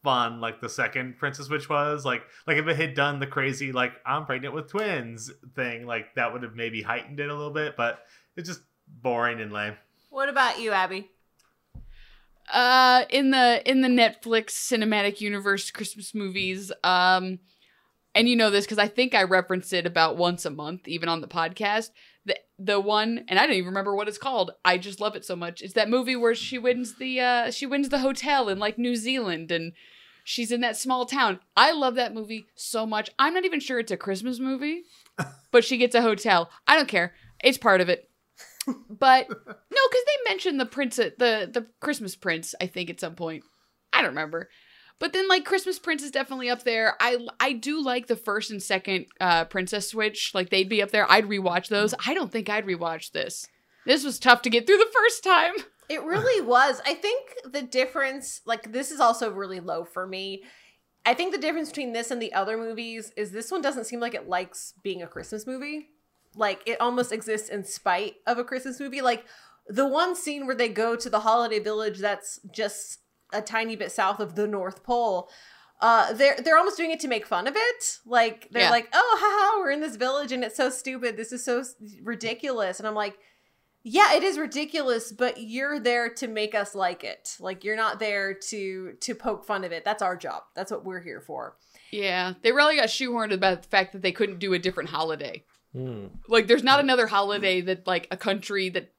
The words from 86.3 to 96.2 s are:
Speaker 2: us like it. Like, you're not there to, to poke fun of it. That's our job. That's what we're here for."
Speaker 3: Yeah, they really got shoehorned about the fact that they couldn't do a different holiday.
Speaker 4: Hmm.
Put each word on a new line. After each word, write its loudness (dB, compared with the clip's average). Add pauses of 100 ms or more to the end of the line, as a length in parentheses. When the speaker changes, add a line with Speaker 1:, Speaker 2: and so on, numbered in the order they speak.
Speaker 2:
us -2
like -2
it. -12
Like, -10
you're -4
not -2
there -2
to, -8
to -6
poke -6
fun -4
of -8
it. -8
That's -2
our -2
job. -8 (100)
That's -10
what -8
we're -10
here -14
for." -12 (340)
Speaker 3:
Yeah, -2
they 4
really 6
got 2
shoehorned -4
about 0
the -20
fact 2
that -12
they 0
couldn't -2
do -2
a 2
different -4
holiday. -6 (260)
Speaker 4:
Hmm. -10 (200)